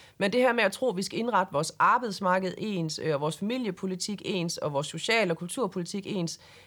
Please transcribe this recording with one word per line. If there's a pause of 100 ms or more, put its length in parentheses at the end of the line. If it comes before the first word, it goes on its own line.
(180)
Men
det
her
med
at
tro,
at
vi
skal
indrette
vores
arbejdsmarked
ens,
øh,
og
vores
familiepolitik
ens,
og
vores
social-
og
kulturpolitik
ens, (280)